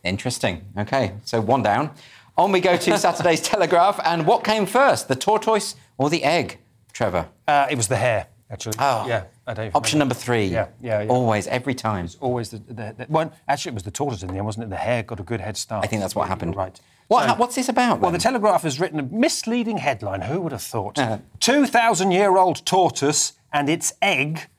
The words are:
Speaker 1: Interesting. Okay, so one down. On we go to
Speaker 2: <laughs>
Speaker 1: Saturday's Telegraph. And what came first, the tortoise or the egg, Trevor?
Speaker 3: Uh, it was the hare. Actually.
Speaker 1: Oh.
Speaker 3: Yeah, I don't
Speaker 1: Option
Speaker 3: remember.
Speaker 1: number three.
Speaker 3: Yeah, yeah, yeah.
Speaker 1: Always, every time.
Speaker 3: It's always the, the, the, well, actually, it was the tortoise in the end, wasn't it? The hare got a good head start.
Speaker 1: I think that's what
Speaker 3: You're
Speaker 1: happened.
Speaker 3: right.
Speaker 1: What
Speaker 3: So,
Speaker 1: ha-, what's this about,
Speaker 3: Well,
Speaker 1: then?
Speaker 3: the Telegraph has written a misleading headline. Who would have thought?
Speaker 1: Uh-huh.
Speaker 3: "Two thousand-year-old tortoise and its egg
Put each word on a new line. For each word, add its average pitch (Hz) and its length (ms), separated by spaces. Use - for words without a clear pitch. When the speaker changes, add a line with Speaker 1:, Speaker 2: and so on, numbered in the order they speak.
Speaker 1:
Interesting. 98 600
Okay, 104 360
so 117 160
one 113 220
down. 117 280
On 190 160
we 185 80
go 180 160
to 196 220
Speaker 2:
<laughs> - 80
Speaker 1:
Saturday's 165 340
Telegraph. 180 640
And 165 220
what 220 180
came 214 220
first, 247 420
the 131 80
tortoise 214 580
or 143 140
the 165 140
egg, 147 340
Trevor? 90 360
Speaker 3:
Uh, 143 240
it 147 60
was 117 120
the 127 80
hare. 107 300
Actually. 107 280
Speaker 1:
Oh. 123 280
Speaker 3:
Yeah, 104 180
I 120 80
don't 110 200
Speaker 1:
Option 147 240
Speaker 3:
remember. 131 160
Speaker 1:
number - 100
three. 113 220
Speaker 3:
Yeah, 92 220
yeah, 107 220
yeah. 107 80
Speaker 1:
Always, 117 380
every 123 260
time. 101 320
Speaker 3:
It's - 140
always 123 300
the, 110 80
the, 110 380
the, 123 140
well, 160 200
actually, - 260
it - 20
was 98 80
the 104 80
tortoise 123 320
in 92 80
the 98 60
end, 101 100
wasn't 110 180
it? 101 60
The 92 60
hare 113 260
got 107 180
a - 20
good 110 180
head 104 180
start. 104 260
Speaker 1:
I 104 40
think 110 120
that's 95 140
what - 80
Speaker 3:
You're - 60
Speaker 1:
happened. 90 280
Speaker 3:
right. 92 240
Speaker 1:
What 233 140
Speaker 3:
So, - 60
Speaker 1:
ha-, - 80
what's 247 200
this 262 120
about, 247 320
Speaker 3:
Well, 180 100
Speaker 1:
then? 170 80
Speaker 3:
the 165 40
Telegraph 214 400
has 147 180
written 160 200
a - 20
misleading 226 760
headline. 101 440
Who 156 180
would 160 120
have 113 100
thought? 107 360
Speaker 1:
Uh-huh. 110 200
Speaker 3:
"Two 269 260
thousand-year-old 190 1000
tortoise 151 680
and 143 160
its 165 320
egg 156 480